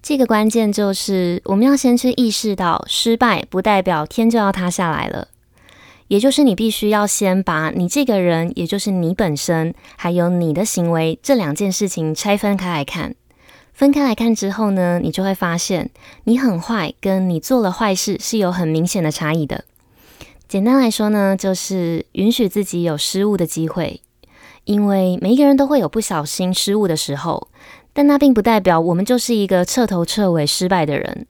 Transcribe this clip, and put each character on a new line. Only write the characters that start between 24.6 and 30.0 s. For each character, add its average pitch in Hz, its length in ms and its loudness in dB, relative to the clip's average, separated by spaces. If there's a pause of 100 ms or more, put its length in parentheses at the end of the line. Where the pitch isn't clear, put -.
因 208 220 2
为 185 340 2
每 202 120 2
一 262 40 6
个 285 80 6
人 277 100 6
都 277 100 4
会 277 140 2
有 170 80 0
不 220 140 -2
小 156 240 -4
心 185 280 -4
失 196 220 0
误 208 120 2
的 160 80 0
时 143 200 -4
候， 151 320 -6 (440)
但 285 140 2
那 285 140 6
并 277 120 6
不 220 80 4
代 214 200 4
表 180 200 2
我 170 140 2
们 180 100 0
就 247 140 2
是 233 160 -2
一 202 140 0
个 180 180 2
彻 240 220 0
头 170 180 -2